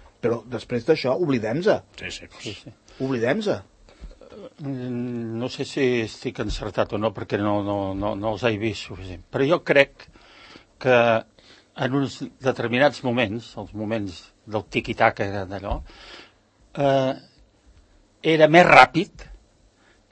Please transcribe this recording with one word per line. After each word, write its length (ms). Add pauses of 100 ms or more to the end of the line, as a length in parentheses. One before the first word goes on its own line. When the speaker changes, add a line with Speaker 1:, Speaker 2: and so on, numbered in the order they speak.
(220)
Speaker 1:
Però 240
després 400
d'això, 360
oblidem-se. 600 (180)
Speaker 2:
Sí, 120
sí, 160
pues. 160
Speaker 3:
Sí, 100 (100)
sí. 100 (260)
Speaker 1:
Oblidem-se. 640 (1000)
Speaker 3:
Mm, 800
no 100
sé 160
si 180 (180)
estic 380
encertat 540
o 40
no, 160
perquè 260
no, 240
no, 320
no, 200
no 180
els 100
he 140
vist 300
suficient. 440
Però 160
jo 160
crec 420 (720)
que 160 (800)
en 200
uns 260 (180)
determinats 640
moments, 540
els 160
moments 480 (240)
del 180
tiki-taka 840
d'allò, 340 (960)
eh, 380 (1120)
era 240
més 200
ràpid 580 (840)